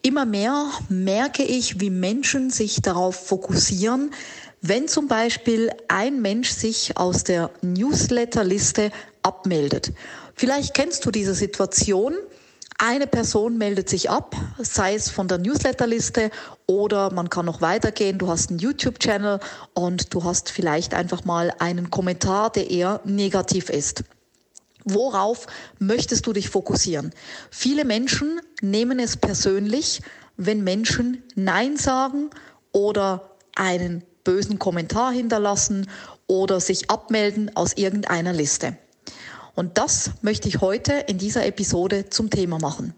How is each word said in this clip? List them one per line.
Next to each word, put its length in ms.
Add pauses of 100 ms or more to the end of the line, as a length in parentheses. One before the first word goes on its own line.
Immer 200
mehr 440 (200)
merke 520
ich, 380
wie 80
Menschen 600
sich 320
darauf 440
fokussieren, 880 (480)
wenn 260
zum 220
Beispiel 640 (160)
ein 320
Mensch 300
sich 480
aus 260
der 240 (140)
Newsletterliste 1300 (320)
abmeldet. 720 (400)
Vielleicht 400
kennst 320
du 40
diese 240
Situation. 800 (600)
Eine 300
Person 500
meldet 320
sich 220
ab, 260 (220)
sei 360
es 140
von 180
der 120
Newsletterliste 920 (360)
oder 440
man 200
kann 160
noch 160
weitergehen, 560
du 100
hast 220
einen 80
YouTube-Channel 840 (320)
und 400
du 120
hast 260
vielleicht 420
einfach 320
mal 360
einen 300
Kommentar, 640
der 180
eher 340
negativ 680
ist. 340 (840)
Worauf 600 (320)
möchtest 480
du 80
dich 160
fokussieren? 640 (360)
Viele 360
Menschen 520 (220)
nehmen 380
es 180
persönlich, 840 (340)
wenn 260
Menschen 600 (120)
Nein 440
sagen 500 (420)
oder 600 (260)
einen 480 (200)
bösen 340
Kommentar 520
hinterlassen 800 (380)
oder 340
sich 300
abmelden 640
aus 220
irgendeiner 560
Liste. 420 (760)
Und 240
das 320 (100)
möchte 280
ich 120
heute 320
in 240
dieser 300
Episode 640
zum 180
Thema 300
machen. 400